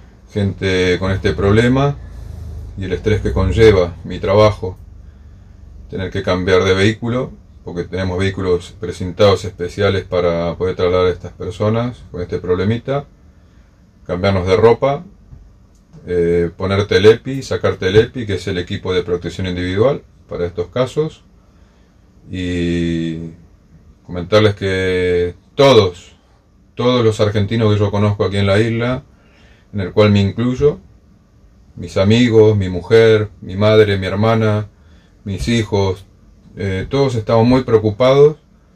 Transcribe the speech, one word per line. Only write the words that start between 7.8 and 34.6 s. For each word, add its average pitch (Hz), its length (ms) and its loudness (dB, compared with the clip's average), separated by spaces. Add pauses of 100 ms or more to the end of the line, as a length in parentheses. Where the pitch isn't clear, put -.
tenemos 90 340 -4
vehículos 92 600 -2
precintados 90 680 0
especiales 95 580 -4
para 85 540 -2
poder 90 180 -4
trasladar 90 320 0
a - 20 2
estas 87 220 -8
personas 110 800 -4
con 87 100 -10
este 87 160 -8
problemita, 104 680 -2 (1000)
cambiarnos 90 400 -2
de 92 120 2
ropa, 131 460 2 (1000)
eh, 85 500 0
poner 98 300 -2
Telepi, 113 560 2
sacar - 360 -4
Telepi, 107 500 0
que 98 80 -2
es - 120 -8
el 92 120 -4
equipo 95 340 -6
de 90 80 0
protección 87 460 -6
individual 90 560 -2 (260)
para 87 160 -6
estos 87 220 -6
casos, 147 560 -4 (1080)
y 85 1000 -4 (760)
comentarles 101 480 2
que 92 800 -2 (220)
todos, 117 600 4 (600)
todos 123 280 0
los 110 180 0
argentinos 104 520 0
que 101 60 0
yo 104 100 0
conozco 104 340 0
aquí 95 140 -2
en 101 80 0
la 98 140 2
isla, 117 420 -2 (720)
en 101 60 -4
el 90 140 -6
cual 104 180 4
me 101 100 4
incluyo, 127 580 0 (960)
mis - 220 -14
amigos, 107 600 4
mi 95 120 -2
mujer, 107 600 4 (100)
mi 92 160 -14
madre, 104 440 4
mi 92 80 -6
hermana, 107 600 0 (560)